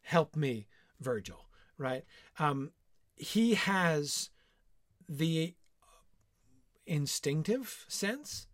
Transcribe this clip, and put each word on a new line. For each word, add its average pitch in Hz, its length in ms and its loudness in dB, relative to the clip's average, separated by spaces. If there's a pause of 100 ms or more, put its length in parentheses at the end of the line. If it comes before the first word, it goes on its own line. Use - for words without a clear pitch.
Help 160 340 2
me, 127 320 -2 (320)
Virgil," 117 480 -6 (300)
right? 131 260 -4 (340)
Um, 143 340 0 (440)
he 226 400 4
has 165 760 2 (800)
the 160 460 0 (1300)
instinctive 156 1000 -2
sense - 680 -6